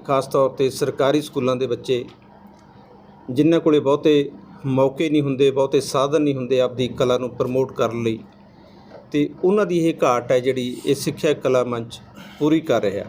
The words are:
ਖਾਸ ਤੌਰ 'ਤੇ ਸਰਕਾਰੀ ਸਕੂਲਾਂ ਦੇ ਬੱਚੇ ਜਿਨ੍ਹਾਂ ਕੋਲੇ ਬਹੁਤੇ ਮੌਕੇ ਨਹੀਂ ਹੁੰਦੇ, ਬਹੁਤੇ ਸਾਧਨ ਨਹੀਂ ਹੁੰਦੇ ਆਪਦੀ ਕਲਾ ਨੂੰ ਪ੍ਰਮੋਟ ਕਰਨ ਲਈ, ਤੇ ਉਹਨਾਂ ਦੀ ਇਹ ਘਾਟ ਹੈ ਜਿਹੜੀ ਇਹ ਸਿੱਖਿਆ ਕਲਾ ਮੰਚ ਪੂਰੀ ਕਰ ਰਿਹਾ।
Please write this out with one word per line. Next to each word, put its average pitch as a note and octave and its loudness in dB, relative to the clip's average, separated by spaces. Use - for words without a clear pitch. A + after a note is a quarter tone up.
ਖਾਸ C3+ 0
ਤੌਰ C3+ 0
'ਤੇ C3+ 0
ਸਰਕਾਰੀ C#3 0
ਸਕੂਲਾਂ B2+ -2
ਦੇ B2 -2
ਬੱਚੇ A#2+ -4
ਜਿਨ੍ਹਾਂ D3+ 4
ਕੋਲੇ D3+ 4
ਬਹੁਤੇ C#3+ 2
ਮੌਕੇ C3+ 0
ਨਹੀਂ D3 2
ਹੁੰਦੇ, C#3 2
ਬਹੁਤੇ C3+ 0
ਸਾਧਨ C#3+ 0
ਨਹੀਂ D3 0
ਹੁੰਦੇ B2+ 0
ਆਪਦੀ B2 -2
ਕਲਾ B2 0
ਨੂੰ B2 -6
ਪ੍ਰਮੋਟ B2+ -2
ਕਰਨ A#2 -2
ਲਈ, A2+ -2
ਤੇ D3 0
ਉਹਨਾਂ G3+ 4
ਦੀ E3+ 0
ਇਹ D#3 0
ਘਾਟ B2 2
ਹੈ B2+ 4
ਜਿਹੜੀ B2 -2
ਇਹ C#3+ 2
ਸਿੱਖਿਆ D3 -2
ਕਲਾ B2+ 2
ਮੰਚ A#2 -6
ਪੂਰੀ D3+ 2
ਕਰ B2 0
ਰਿਹਾ। G2 -2